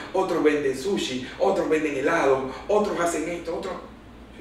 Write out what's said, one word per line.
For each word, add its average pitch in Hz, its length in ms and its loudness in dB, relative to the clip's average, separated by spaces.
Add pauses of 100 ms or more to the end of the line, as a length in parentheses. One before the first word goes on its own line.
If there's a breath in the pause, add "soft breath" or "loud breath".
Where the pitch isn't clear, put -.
(140)
otros 175 300 2
venden 143 340 2
sushi, 131 500 -2 (120)
otros 175 300 2
venden 151 280 0
helado, 139 520 2 (180 loud breath)
otros 196 320 2
hacen 170 300 0
esto, 170 280 -6
otros 180 160 -6 (680)